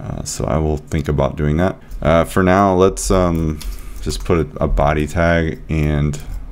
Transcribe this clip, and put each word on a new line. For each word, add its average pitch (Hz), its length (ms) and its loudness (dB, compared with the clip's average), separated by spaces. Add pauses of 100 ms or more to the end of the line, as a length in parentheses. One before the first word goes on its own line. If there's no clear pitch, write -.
Uh, - 240 -8
so - 220 -6
I 58 100 0
will 78 220 0
think 73 300 -4
about 69 280 0
doing 76 220 0
that. 90 180 0 (240)
Uh, 82 240 4
for 95 180 0
now, 92 320 4
let's, 92 360 2
um, 82 500 2 (400)
just - 240 -6
put 87 140 2
a, 76 260 -2
a 71 40 0
body 73 380 2
tag 85 640 0
and 73 500 0 (340)